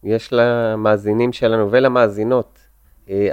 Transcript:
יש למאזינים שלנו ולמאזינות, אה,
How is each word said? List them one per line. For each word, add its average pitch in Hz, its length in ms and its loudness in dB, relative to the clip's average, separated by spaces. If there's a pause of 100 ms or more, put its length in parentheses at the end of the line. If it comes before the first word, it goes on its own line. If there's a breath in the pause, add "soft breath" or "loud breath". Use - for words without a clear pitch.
יש 110 300 -4
למאזינים 113 1000 0
שלנו 113 380 0
ולמאזינות, 120 880 0 (500)
אה, 98 240 -2